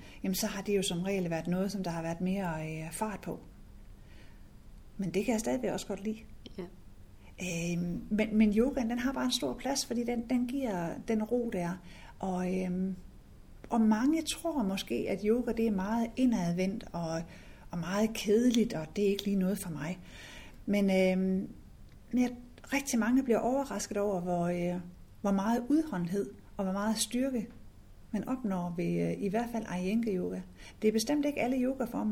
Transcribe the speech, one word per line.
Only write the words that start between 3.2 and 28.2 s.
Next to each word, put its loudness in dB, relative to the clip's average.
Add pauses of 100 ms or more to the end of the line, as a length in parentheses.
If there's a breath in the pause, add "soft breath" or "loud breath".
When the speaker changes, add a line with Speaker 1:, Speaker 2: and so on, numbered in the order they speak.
Speaker 1:
på. -6 (1600 loud breath)
Men -2
det 0
kan 2
jeg 2
stadigvæk 0
også -4
godt -6
lide. -4 (400)
Speaker 2:
Ja. -8 (800 loud breath)
Speaker 1:
Øh, -2 (280)
men, 2
men 8
yogaen, 2
den 0
har 0
bare -2
en 2
stor 0
plads, -2
fordi -2
den, -2
den 2
giver -2 (200)
den 2
ro, 0
der. -2 (380 loud breath)
Og, 0
øh, 0 (760)
og 4
mange 6
tror -2
måske, 0
at 0
yoga, 4
det 2
er 4
meget 0
indadvendt 2
og, -2 (480 loud breath)
og -4
meget 0
kedeligt, 4
og -4 (100)
det 2
er 6
ikke 0
lige 2
noget 2
for -8
mig. -6 (680 loud breath)
Men, 4
øh, 6 (920)
men 4
jeg, 4 (420)
rigtig 2
mange 6
bliver 4
overrasket 0
over, 2
hvor, 2
øh, 0 (400)
hvor 2
meget 2
udholdenhed 2 (260)
og -2
hvor 0
meget 2
styrke 0 (680)
man -2